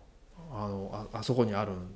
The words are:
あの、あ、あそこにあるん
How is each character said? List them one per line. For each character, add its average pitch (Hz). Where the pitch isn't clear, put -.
あ 104
の、 101
あ、 113
あ 110
そ 127
こ 120
に 107
あ 101
る 98
ん 90